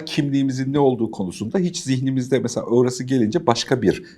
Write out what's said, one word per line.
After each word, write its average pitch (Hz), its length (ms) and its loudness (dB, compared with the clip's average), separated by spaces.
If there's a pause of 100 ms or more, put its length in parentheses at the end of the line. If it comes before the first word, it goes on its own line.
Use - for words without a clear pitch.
kimliğimizin 135 680 -2
ne 147 60 2
olduğu 120 320 2
konusunda 98 460 -4
hiç 175 220 -2
zihnimizde 131 600 0
mesela 113 260 -4
orası 123 380 2
gelince 127 440 0
başka 120 340 2
bir 92 220 2 (140)